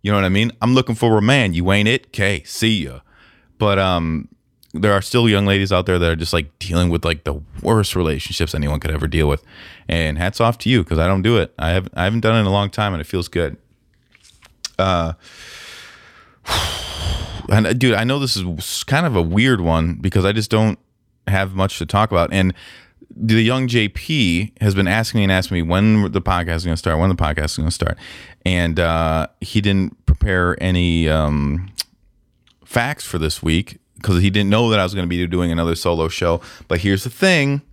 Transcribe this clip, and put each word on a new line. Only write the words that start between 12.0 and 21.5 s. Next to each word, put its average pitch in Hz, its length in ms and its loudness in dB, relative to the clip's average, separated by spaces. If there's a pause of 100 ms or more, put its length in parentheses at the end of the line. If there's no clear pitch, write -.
haven't 107 160 0
done 113 160 2
it 113 60 4
in 104 40 2
a 95 60 0
long 101 180 0
time, 104 240 -2
and 85 60 -6
it 78 60 -8
feels 90 240 -6
good. 82 260 -4 (1200)
Uh, 87 360 0 (1300)
<sighs> - 1040 -6
and, 104 180 4
uh, 82 40 0
dude, 123 220 2
I 104 100 2
know 131 160 -2
this 131 160 -2
is 98 80 -4 (140)
s-, - 260 -8
kind 151 220 0
of 135 100 0
a 90 60 4
weird 104 400 2
one 82 340 2
because - 300 0
I 101 80 2
just 107 180 -2
don't 110 260 2 (500)
have 95 260 0